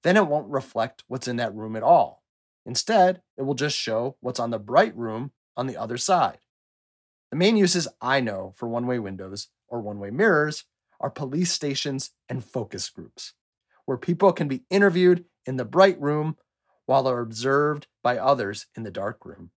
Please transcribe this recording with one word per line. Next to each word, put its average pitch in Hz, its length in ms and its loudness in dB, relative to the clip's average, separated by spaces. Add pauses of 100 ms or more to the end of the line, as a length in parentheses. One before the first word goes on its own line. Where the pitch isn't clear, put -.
Then 180 140 6
it 196 100 4
won't 151 220 -2
reflect 117 580 -4
what's 123 200 -6
in 120 100 -4
that 113 180 -4
room 110 200 -8
at 110 80 -6
all. 139 400 4 (420)
Instead, 185 560 2 (160)
it 135 60 -6
will 139 100 -2
just 143 240 -2
show 117 420 -4
what's 123 200 -8
on 117 100 -2
the 113 100 -4
bright 135 360 2
room 117 360 -8 (240)
on 127 120 -4
the 123 100 -8
other 117 200 -6
side. 160 420 2 (920)
The 139 60 -4
main 208 200 4
uses 180 300 2 (140)
I 131 180 2
know 98 360 -6
for 120 120 -10
one-way 120 320 -2
windows 95 500 -10 (180)
or 120 140 -8
one-way 101 300 -10
mirrors 151 540 0 (340)
are - 100 -4
police 147 420 -4
stations 139 600 -4 (180)
and 123 140 -6
focus - 460 -8
groups, - 440 -18 (520)
where 135 120 -4
people 175 360 4
can 165 140 -2
be 135 220 -4
interviewed 180 560 4 (200)
in 135 120 -6
the 123 80 -4
bright 180 360 6
room 151 360 -2 (480)
while 135 180 2
they're 127 160 0
observed 135 680 -2 (160)
by 120 140 2
others 107 580 0
in 113 80 -10
the 104 80 -10
dark 98 340 -8
room. 85 340 -20